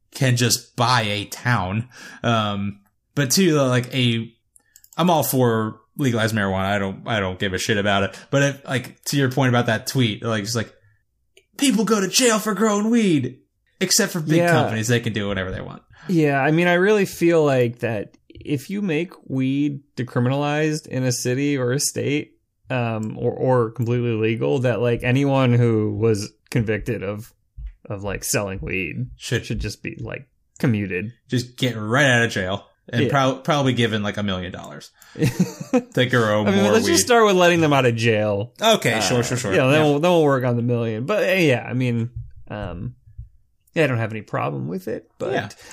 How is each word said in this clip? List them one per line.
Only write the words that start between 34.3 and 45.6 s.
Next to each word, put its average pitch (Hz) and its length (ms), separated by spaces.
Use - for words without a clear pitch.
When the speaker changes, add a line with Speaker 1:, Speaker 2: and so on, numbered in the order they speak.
Speaker 1:
dollars - 360
Speaker 2:
<laughs> - 120
Speaker 1:
to - 960
grow 107 360
Speaker 2:
I 196 60
mean, - 120
Speaker 1:
more 104 80
Speaker 2:
let's - 140
Speaker 1:
weed. 339 80
Speaker 2:
just 330 120
start 233 200
with 202 100
letting 175 260
them 147 120
out 135 120
of 120 100
jail. 107 640
Speaker 1:
Okay, 135 420
sure, 120 180
Speaker 2:
Uh, 117 40
Speaker 1:
sure, 123 140
sure. 104 160
Speaker 2:
Yeah, 123 140
then 135 60
Speaker 1:
Yeah. 156 100
Speaker 2:
we'll, 147 160
then 175 120
we'll 170 120
work 135 220
on 123 100
the 117 80
million. 117 420
But, 202 240
uh, 185 40
yeah, 143 360
I 113 40
mean, 120 360
um, 104 460
yeah, 165 100
I 143 40
don't 127 100
have 110 140
any 107 100
problem 135 480
with 185 180
it, - 300
but - 160
Speaker 1:
Yeah. - 160